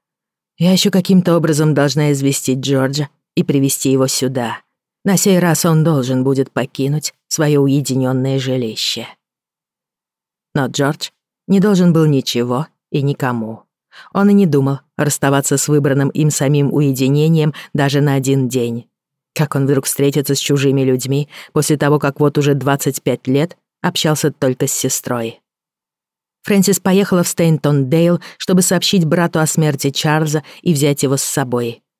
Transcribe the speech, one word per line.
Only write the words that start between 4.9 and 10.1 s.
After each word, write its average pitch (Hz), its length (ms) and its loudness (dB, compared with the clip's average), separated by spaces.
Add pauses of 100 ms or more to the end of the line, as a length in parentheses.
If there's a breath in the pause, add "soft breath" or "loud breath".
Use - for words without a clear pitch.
На 196 120 2
сей 185 220 2
раз 170 260 0
он 160 200 2
должен 131 380 0
будет 135 280 0
покинуть 135 640 -4 (140)
свое 147 340 0
уединенное 131 760 0
жилище». 123 680 -6 (1500)